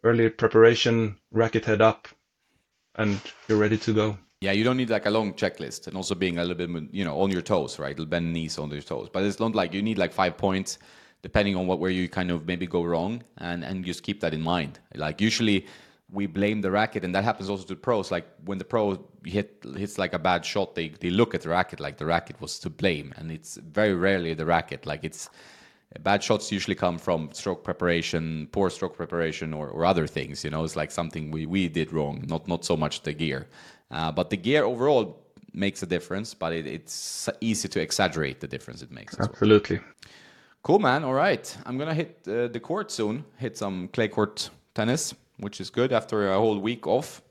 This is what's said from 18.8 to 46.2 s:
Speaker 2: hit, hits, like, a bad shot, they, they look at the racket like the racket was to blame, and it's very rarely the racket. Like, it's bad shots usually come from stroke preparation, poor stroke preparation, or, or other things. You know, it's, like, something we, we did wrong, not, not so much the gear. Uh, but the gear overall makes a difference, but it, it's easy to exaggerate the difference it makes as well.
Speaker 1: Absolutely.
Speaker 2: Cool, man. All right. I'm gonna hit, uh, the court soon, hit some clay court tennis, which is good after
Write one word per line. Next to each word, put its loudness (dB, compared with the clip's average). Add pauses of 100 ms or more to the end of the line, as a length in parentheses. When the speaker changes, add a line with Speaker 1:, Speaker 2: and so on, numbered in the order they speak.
Speaker 2:
hit, -4 (120)
hits, -6
like, 0
a -2
bad 2
shot, -2
they, -4
they -6
look 4
at -2
the -8
racket 0
like -8
the -6
racket 0
was -10
to -8
blame, -2
and -10
it's -14
very 2
rarely 2
the -4
racket. 0
Like, -6
it's -10 (720)
bad 2
shots 0
usually -2
come 0
from 0
stroke -6
preparation, -2
poor 2
stroke -6
preparation, -4
or, -6
or -2
other 4
things. -8
You -6
know, -2
it's, -6
like, -4
something -6
we, -4
we 0
did -2
wrong, -2
not, -4
not -2
so 2
much -2
the -6
gear. -4 (420)
Uh, -4
but -2
the -2
gear 2
overall 0 (260)
makes -2
a -6
difference, -4
but -4
it, -4
it's -10 (140)
easy 0
to -2
exaggerate 0
the -10
difference -12
it -18
makes -16
as -16
well. 0
Speaker 1:
Absolutely. 4 (840)
Speaker 2:
Cool, 4
man. 4
All 0
right. 0
I'm -6
gonna -2
hit, -4
uh, 0
the -8
court -6
soon, -2 (120)
hit -6
some -4
clay 0
court 0 (260)
tennis, 0 (220)
which -8
is -10
good 2
after 2